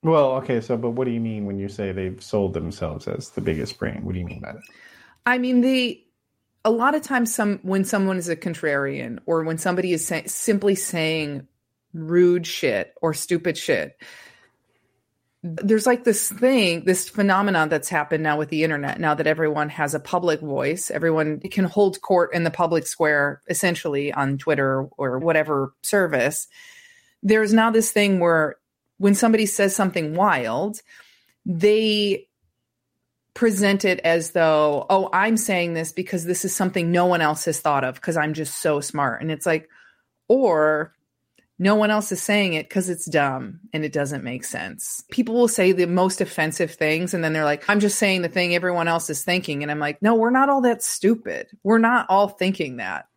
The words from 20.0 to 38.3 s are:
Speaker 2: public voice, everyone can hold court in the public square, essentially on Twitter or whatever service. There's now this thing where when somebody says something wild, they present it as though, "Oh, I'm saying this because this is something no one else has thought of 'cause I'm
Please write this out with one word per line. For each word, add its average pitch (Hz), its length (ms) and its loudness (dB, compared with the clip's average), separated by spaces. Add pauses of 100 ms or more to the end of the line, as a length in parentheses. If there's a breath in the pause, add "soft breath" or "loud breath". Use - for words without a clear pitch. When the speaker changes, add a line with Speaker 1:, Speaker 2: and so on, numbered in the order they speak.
Speaker 2:
public 170 400 0
voice, 143 500 -4
everyone 156 500 0
can 190 240 -2
hold 190 380 0
court 175 320 2
in 170 100 0
the 165 60 0
public 165 360 0
square, 143 600 0
essentially 143 640 -2
on 139 260 -2
Twitter 135 460 0 (140)
or 131 200 -2
whatever 151 640 0
service. 151 640 0 (760 loud breath)
There's 214 320 4
now 226 160 6
this 226 220 2
thing 196 280 4
where 165 360 2 (420)
when 202 160 4
somebody 220 320 4
says 202 280 0
something 180 400 -2
wild, 165 680 0 (640 soft breath)
they 208 840 2 (1040)
present 202 540 2
it 180 140 2
as 165 320 0
though, 151 580 2
"Oh, 190 240 2
I'm 220 240 2
saying 180 340 0
this 165 180 -4
because 180 360 -6
this 175 180 -2
is 185 100 -4
something 185 380 0
no 175 140 4
one 175 160 2
else 151 240 0
has 160 140 -2
thought 143 220 0
of 131 160 -4
'cause 165 200 -4
I'm 151 160 -2